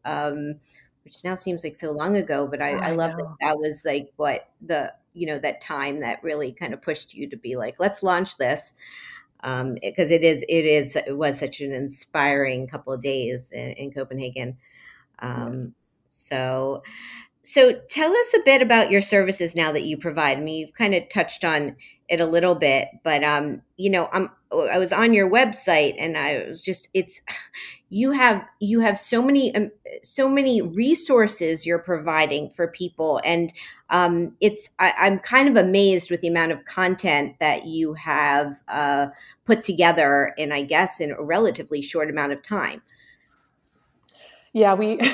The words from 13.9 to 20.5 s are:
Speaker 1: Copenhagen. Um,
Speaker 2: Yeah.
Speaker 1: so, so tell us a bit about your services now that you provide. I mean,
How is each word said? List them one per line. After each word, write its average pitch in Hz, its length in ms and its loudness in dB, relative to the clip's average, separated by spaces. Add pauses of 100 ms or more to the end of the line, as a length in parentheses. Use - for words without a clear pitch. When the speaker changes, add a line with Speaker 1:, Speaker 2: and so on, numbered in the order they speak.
Speaker 1:
Copenhagen. 127 680 -10 (640)
Um, 123 580 -8
Speaker 2:
Yeah. - 100 -20 (200)
Speaker 1:
so, 131 760 -6 (600)
so 254 300 6 (160)
tell 311 240 0
us 453 220 2
a 349 100 4
bit 269 160 6
about 226 300 4
your 196 100 4
services 196 560 0
now 160 160 0
that 151 120 -2
you 156 120 -4
provide. 147 400 0
I 143 60 -4
mean, 156 160 -6